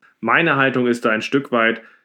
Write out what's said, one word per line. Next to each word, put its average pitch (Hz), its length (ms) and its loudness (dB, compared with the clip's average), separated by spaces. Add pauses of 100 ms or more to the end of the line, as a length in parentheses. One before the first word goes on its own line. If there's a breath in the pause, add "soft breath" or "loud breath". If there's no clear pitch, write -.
(220 soft breath)
Meine 143 340 0
Haltung 127 320 0
ist 120 180 0
da 117 40 2
ein 110 120 0
Stück 139 300 -4
weit 113 300 0 (240 soft breath)